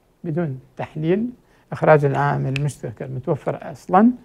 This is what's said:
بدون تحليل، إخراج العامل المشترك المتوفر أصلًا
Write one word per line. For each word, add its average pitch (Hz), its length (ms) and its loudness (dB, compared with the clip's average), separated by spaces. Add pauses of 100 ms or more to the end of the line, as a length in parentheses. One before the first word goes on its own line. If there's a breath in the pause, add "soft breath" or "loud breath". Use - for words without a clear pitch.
(240)
بدون 156 360 -4 (160)
تحليل، 170 540 -2 (420 soft breath)
إخراج 156 320 4
العامل 139 540 0
المشترك 139 440 -6
المتوفر 131 720 -6
أصلًا 196 400 4 (120)